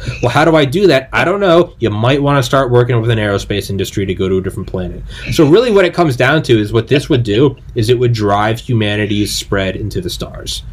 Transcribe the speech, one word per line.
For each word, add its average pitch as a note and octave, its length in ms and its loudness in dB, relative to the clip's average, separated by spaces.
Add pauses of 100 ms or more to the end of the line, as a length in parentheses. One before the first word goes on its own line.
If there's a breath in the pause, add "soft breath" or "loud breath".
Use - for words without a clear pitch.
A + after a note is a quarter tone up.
(220 loud breath)
Well, A#2+ 100 0
how D3 120 2
do E3 140 4
I D3 80 4
do F3 220 0
that? C3+ 260 2
I A#2 100 2
don't F#3+ 160 -2
know. F3 400 2
You G#2 120 0
might B2 300 0
wanna C#3+ 220 2
start C3 280 0
working B2 280 4
with A2+ 100 -2
an A2+ 100 2
aerospace G2+ 500 -2
industry F#2+ 360 -4
to F#2+ 80 -4
go F#2+ 140 -2
to F#2 100 0
a F#2 40 -2
different F#2+ 260 -8
planet. F2+ 340 -8 (300 loud breath)
So D3 160 4
really A3 240 4
what G3 140 4
it E3 80 -2
comes D3+ 240 0
down C#3 260 2
to A2+ 160 2
is G#2 140 -4
what A2 160 0
this C#3 200 0
would B2+ 140 2
do B2 320 2 (200)
is A2+ 140 -2
it B2 80 4
would A#2+ 200 0
drive G#2+ 420 0
humanity's G#2 760 -2
spread F#2+ 420 -2
into G2+ 260 -6
the F2 80 -6
stars. - 640 -10